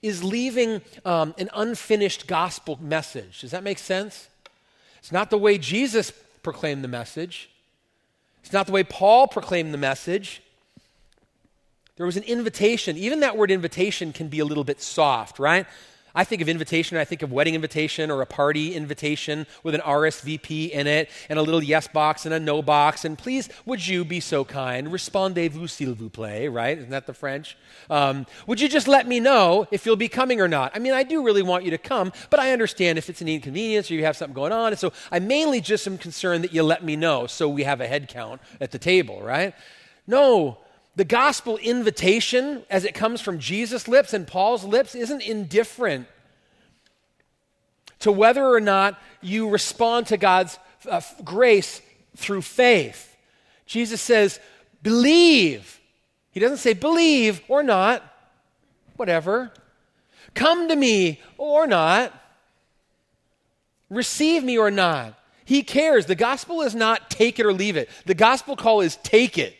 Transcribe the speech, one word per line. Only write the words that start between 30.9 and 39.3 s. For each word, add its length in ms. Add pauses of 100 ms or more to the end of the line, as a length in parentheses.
I 100
do 220
really 180
want 220
you 80
to 60
come, 340 (180)
but 80
I 140
understand 440
if 140
it's 100
an 80
inconvenience 600
or 40
you 100
have 120
something 180
going 180
on. 160
And 100
so 140 (180)
I 80
mainly 420
just 240
am 140
concerned 460
that 80
you 100
let 220
me 100
know 320
so 220
we 160
have 160
a 80
head 200
count 320 (200)
at 100
the 80
table," 420
right? 320 (540)